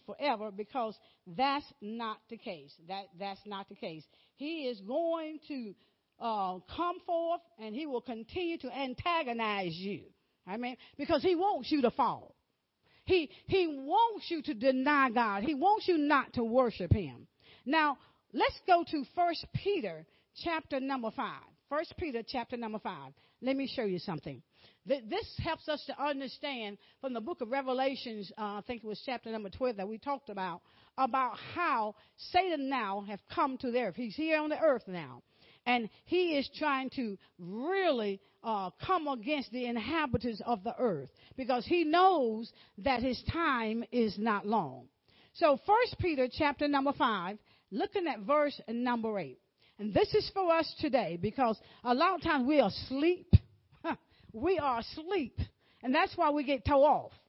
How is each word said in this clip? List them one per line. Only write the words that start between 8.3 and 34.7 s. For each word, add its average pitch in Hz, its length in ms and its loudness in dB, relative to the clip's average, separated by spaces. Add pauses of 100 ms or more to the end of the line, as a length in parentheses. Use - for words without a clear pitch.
to 247 140 -10
antagonize 233 1000 -2
you. 180 280 -6 (460)
Amen? 240 280 -6 (200)
Because 285 260 0
he 370 120 4
wants 339 380 0
you 294 100 2
to 233 80 6
fall. 190 460 -2 (680)
He, 339 260 2 (160)
he 359 200 2
wants 330 640 2
you 320 140 -4
to 302 100 -6
deny 269 560 4
God. 214 340 0
He 302 120 0
wants 381 340 4
you 359 80 6
not 285 380 2
to 240 100 0
worship 226 480 4
him. 131 340 -2 (380)
Now, 294 320 2 (380)
let's 523 320 0
go 349 240 6
to 294 140 -2 (100)
First 349 400 0
Peter 202 500 -2 (400)
chapter 320 340 -2
number 262 380 -2
five. 175 240 -6 (300)
First 311 260 -4
Peter 254 300 -4
chapter 240 320 -6
number 220 200 -6
five. 143 360 -10 (260)
Let 262 160 0
me 269 100 -2
show - 180 -4
you 185 140 0
something. 156 440 -8 (440)
Th-, 247 220 -2
this 392 180 -4 (120)
helps 320 320 -4
us 294 160 -4
to 269 160 -8
understand 269 720 -6 (240)
from 262 140 -6
the 226 80 -6
book 330 180 -6
of 220 100 -6
Revelations, 254 840 -2
uh, 220 60 -8
I 208 240 -6
think 240 180 -10
it - 20 -10
was 214 200 -8
chapter 233 260 -8
number 214 160 -6
twelve 247 280 -2
that 190 120 -6
we 220 80 -8
talked 277 320 -6
about, 185 320 -6 (380)
about 262 400 0 (160)
how 247 400 0 (360)
Satan 339 380 2
now 202 400 -2
have 208 120 -8 (140)
come 277 240 2
to 254 120 -4
the 240 100 2
earth. 208 160 -2
He's 233 200 -6
here 311 220 2
on 302 120 0
the 294 100 -2
earth 285 260 4